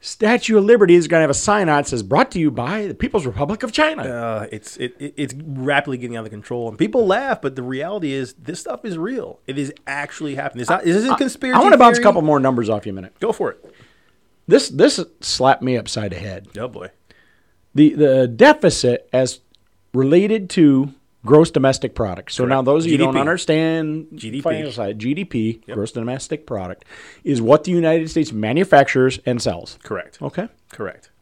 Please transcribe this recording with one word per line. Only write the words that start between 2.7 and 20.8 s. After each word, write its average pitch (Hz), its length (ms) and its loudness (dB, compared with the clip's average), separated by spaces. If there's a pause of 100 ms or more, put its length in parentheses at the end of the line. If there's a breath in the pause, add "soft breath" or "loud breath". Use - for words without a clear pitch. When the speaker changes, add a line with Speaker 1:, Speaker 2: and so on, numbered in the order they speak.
Speaker 1:
the - 60 -10
People's 208 300 -4
Republic 143 380 -4
of 233 100 -8
China." 311 300 -2
Speaker 2:
Uh, 117 500 -6
it's, - 240 -16
it, 123 240 -8
it, - 160 -14
it's 131 180 -6
rapidly 143 640 -4
getting 120 220 -10
out 110 80 -12
of 107 40 -14
control, 117 380 -8
and 107 80 -12
people 220 300 0
laugh, 240 340 -2
but 131 160 -8
the 131 60 -10
reality 147 500 -6
is 135 220 -8
this 156 260 -14
stuff - 240 -12
is 185 140 -8
real. 196 480 -6
It 135 100 -10
is 143 160 -6 (140)
actually 143 480 -8
happening. 135 260 -8
It's 113 80 -6
not, 165 160 -2
this 175 120 2
isn't 240 160 0
Speaker 1:
I, - 40 0
Speaker 2:
conspiracy 254 420 -2
Speaker 1:
I 254 40 6
wanna 349 160 8
bounce 240 180 8
a 240 40 0
Speaker 2:
theory. 240 40 -2
Speaker 1:
couple 180 160 4
more 151 180 4
numbers 127 300 0
off 107 160 -4
you 104 80 -10
a - 20 -10
minute. 95 240 -16
Speaker 2:
Go - 140 -4
for 143 200 -4
it. - 220 -20 (720 soft breath)
Speaker 1:
This, - 220 4
this 190 320 2 (220)
slapped - 400 0
me 127 160 -2
upside 104 340 -6
the 92 60 -10
head. 98 300 -12 (100)
Speaker 2:
Oh, 120 100 -10
boy. 92 220 -16 (840)
Speaker 1:
The, 147 200 6
the 131 340 4
deficit 147 840 2
as 127 300 0 (540)
related 180 560 2
to 139 420 4 (320)